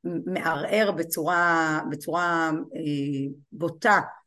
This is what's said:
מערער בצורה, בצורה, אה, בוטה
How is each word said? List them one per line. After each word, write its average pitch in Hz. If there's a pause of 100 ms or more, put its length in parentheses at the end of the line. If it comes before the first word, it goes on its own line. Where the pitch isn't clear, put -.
מערער 175
בצורה, 165 (100)
בצורה, 165 (260)
אה, 143 (200)
בוטה 170 (260)